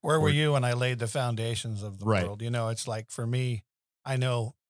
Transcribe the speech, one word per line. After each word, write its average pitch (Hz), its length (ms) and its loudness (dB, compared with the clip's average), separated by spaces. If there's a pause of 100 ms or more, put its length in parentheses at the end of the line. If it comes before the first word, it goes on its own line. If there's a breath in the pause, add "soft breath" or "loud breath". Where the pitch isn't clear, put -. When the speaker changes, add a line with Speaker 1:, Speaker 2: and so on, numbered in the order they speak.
Speaker 1:
Where 156 180 4
were 151 80 6
Speaker 2:
Or 147 40 6
Speaker 1:
you 147 220 4
when 131 100 4
I 123 100 2
laid 123 260 0
the 117 80 0
foundations 113 760 -2
of 98 160 -10
the 101 60 -8
Speaker 2:
Right. 104 200 4
Speaker 1:
world? 101 160 -8
You 117 80 -6
know, 117 200 -2
it's 113 180 -6
like, 110 240 -8
for 117 160 -6
me, 123 360 -2 (400)
I 135 120 -4
know 127 400 0 (140)